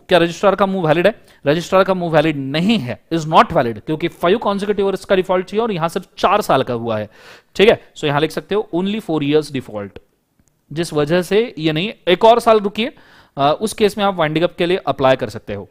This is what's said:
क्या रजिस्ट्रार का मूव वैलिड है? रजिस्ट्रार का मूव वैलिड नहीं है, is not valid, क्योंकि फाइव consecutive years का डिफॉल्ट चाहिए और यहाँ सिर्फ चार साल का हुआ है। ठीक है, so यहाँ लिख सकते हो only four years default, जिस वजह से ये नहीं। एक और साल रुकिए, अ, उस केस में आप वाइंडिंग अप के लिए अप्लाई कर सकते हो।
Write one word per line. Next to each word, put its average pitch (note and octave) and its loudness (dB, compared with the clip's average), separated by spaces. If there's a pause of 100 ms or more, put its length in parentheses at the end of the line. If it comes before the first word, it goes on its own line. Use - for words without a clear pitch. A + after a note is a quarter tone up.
क्या F#3 6
रजिस्ट्रार E3+ 2
का G3 0
मूव F#3+ -2
वैलिड E3+ 4
है? A3 0 (260)
रजिस्ट्रार E3+ 2
का F#3+ 0
मूव E3+ -2
वैलिड D3+ 2
नहीं D#3+ -2
है, B2 -10 (100)
is E3 -2
not D#3+ 2
valid, A#2+ -2
क्योंकि D#3 -6
फाइव F3+ 0
consecutive G3+ -4
years F#3+ -6
का G3+ 0
डिफॉल्ट F#3 0
चाहिए G#3 -4
और A#3 -4
यहाँ E3 -2
सिर्फ F#3 -8 (100)
चार G#3 2
साल C#3 0
का B2 -4
हुआ A#2 -4
है। G#2 -6 (460)
ठीक G3+ 6
है, - 0
so - -8
यहाँ D3 0
लिख D#3 -2
सकते - -6
हो G#3+ -4
only G3 -2
four D#3 -2
years D3 0
default, G#2 -10 (840)
जिस D#3+ -6
वजह D3+ 0
से G#3 -2
ये D#3 0
नहीं। F3 -4 (140)
एक F3+ 4
और A#3 6
साल A3+ 4
रुकिए, G#3+ -4 (420)
अ, C#3 2
उस G#3+ -4
केस G3+ 0
में G#3 0
आप G3 0
वाइंडिंग D#3+ 0
अप E3+ -2
के F3+ 0
लिए F3 0
अप्लाई C3 2
कर B2+ -4
सकते - -12
हो। G2+ -10